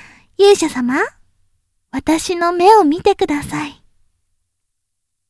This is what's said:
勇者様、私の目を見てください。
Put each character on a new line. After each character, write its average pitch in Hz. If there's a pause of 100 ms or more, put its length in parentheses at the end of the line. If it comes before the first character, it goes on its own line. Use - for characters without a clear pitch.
(360)
勇 403
者 320
様、 254 (920)
私 320
の 349
目 359
を 415
見 311
て 403
く -
だ -
さ 302
い。 - (1500)